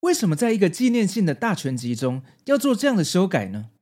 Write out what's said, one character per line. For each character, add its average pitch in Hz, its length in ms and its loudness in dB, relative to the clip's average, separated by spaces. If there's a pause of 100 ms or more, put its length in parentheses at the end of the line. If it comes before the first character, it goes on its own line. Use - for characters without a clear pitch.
为 349 100 2
什 247 160 2
么 156 80 2
在 233 160 0
一 226 60 0
个 190 100 4
纪 247 220 0
念 233 180 2
性 196 200 0
的 143 80 0
大 226 180 -2
全 131 240 -4
集 120 180 -4
中 127 280 -4 (220)
要 277 120 2
做 262 180 2
这 277 120 -2
样 247 100 2
的 170 60 2
修 185 240 2
改 104 220 -2
呢？ 107 200 -10 (120)